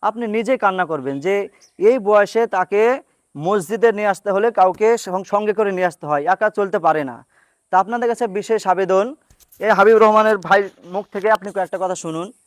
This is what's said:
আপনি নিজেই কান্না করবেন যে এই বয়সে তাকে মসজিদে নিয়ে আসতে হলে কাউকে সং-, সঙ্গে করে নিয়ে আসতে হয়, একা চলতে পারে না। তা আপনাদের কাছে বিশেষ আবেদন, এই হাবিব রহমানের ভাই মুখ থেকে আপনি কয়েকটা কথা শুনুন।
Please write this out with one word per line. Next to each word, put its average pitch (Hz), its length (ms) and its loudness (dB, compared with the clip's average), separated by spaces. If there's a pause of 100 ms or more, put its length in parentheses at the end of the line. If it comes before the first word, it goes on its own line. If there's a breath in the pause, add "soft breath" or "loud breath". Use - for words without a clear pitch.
আপনি 220 220 -4 (120)
নিজেই 233 220 0
কান্না 185 260 0
করবেন 139 360 -6
যে 185 140 -2 (440 soft breath)
এই 226 200 2
বয়সে 208 480 2
তাকে 202 360 -2 (540)
মসজিদে 190 560 0
নিয়ে 208 200 -2
আসতে 190 180 -6
হলে 202 200 0
কাউকে 190 380 2 (100)
সং-, 190 340 -8
সঙ্গে 208 200 0
করে 202 200 0
নিয়ে 180 180 -2
আসতে - 160 -20
হয়, 147 160 -2 (100)
একা 214 180 0
চলতে 202 280 -4
পারে 156 260 0
না। 123 120 -12 (540)
তা - 120 -8
আপনাদের 233 260 -4
কাছে 233 180 -2
বিশেষ 208 400 -2
আবেদন, 190 400 2 (540)
এই 214 180 2
হাবিব 214 180 8
রহমানের 214 420 4
ভাই 180 220 2 (240)
মুখ 185 280 -8
থেকে 202 180 -4
আপনি 208 220 0
কয়েকটা 185 300 -6
কথা 185 220 -4
শুনুন। 165 220 -8 (200)